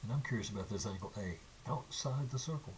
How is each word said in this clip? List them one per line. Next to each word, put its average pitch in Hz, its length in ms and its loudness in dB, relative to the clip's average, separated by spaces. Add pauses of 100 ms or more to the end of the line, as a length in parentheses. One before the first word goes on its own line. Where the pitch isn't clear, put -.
And 107 100 -2
I'm 143 80 4
curious 107 280 2
about 95 200 -2
this 98 160 2
angle 95 320 -2
A 92 200 0 (320)
outside 131 640 2
the 131 80 2
circle. 143 380 0